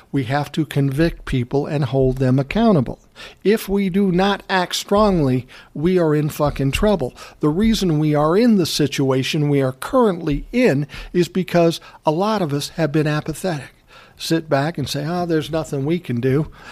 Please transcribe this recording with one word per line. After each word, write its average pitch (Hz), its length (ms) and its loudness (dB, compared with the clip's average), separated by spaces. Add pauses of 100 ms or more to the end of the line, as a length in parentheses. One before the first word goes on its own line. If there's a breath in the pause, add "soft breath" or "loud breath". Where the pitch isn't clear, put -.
(100)
We 139 140 -2
have 139 280 -4
to 156 140 -2
convict 139 580 -2
people 135 420 -2
and 151 180 -2
hold 131 320 2
them 131 240 2
accountable. 196 580 2 (460 loud breath)
If 214 240 2
we 196 220 0
do 196 200 2
not 190 400 0
act 185 240 0
strongly, 170 720 2 (260 loud breath)
we 175 280 0
are 156 160 2
in 151 140 0
fucking 139 420 -2
trouble. 190 420 0 (240 loud breath)
The 151 100 2
reason 180 520 2
we 151 160 2
are 156 200 2
in 226 200 4
the 175 100 2
situation 139 840 0
we 143 140 2
are 131 100 0
currently 170 800 -2
in 165 380 2 (240 loud breath)
is 175 160 2
because 170 520 0 (240 loud breath)
a 156 60 2
lot 196 320 0
of 143 100 -4
us 143 180 -6
have 156 200 -2
been 151 160 0
apathetic. 151 680 -6 (460 loud breath)
Sit 160 300 -2
back 147 300 0
and 131 100 -4
say, 147 180 -6
"Oh, 175 200 -4
there's 156 240 -2
nothing 151 340 -4
we 165 160 -2
can 120 200 -4
do. 131 300 0 (220 loud breath)